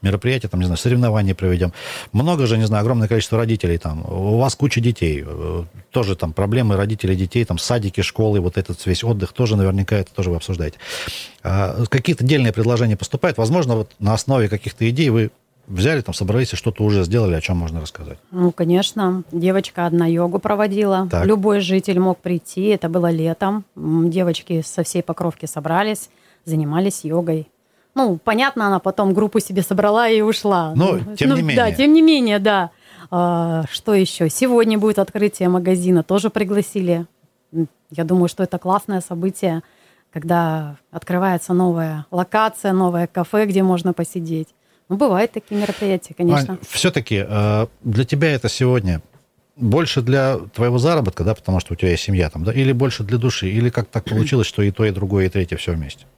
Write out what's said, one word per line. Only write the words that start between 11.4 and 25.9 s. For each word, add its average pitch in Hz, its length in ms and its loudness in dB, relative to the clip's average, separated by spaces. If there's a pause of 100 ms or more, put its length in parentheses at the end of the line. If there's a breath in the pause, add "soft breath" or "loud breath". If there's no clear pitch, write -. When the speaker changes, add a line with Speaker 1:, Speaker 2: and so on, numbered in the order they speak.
Speaker 1:
А, 95 460 0
какие-то 131 360 0
дельные 131 280 2
предложения 113 440 2
поступают? - 420 -4
Возможно, 123 360 2
вот 110 240 -2
на 104 160 0
основе 117 340 0
каких-то 110 400 -2
идей 135 220 0
вы 110 200 2 (360)
взяли, 120 360 0
там, 87 120 -8
собрались 107 380 -2
и 95 40 -6
что-то 107 280 -2
уже 104 200 2
сделали, 95 300 2
о 80 60 -2
чем 92 160 -2
можно 82 240 -4
рассказать. - 380 -14 (120)
Speaker 2:
Ну, 180 220 0
конечно. 180 720 0 (100)
Девочка 180 540 -2
одна 170 200 2
йогу 175 320 0
проводила. 196 720 0
Speaker 1:
Так. - 160 0
Speaker 2:
Любой 202 340 2
житель 190 380 0
мог 185 200 2
прийти. 180 480 -4
Это 190 220 0
было 170 220 2
летом. 165 540 -2 (120)
М, 165 340 2
девочки 170 520 -2
со - 200 -6
всей 170 200 -2
Покровки 165 440 -6
собрались, 175 640 -4 (340 soft breath)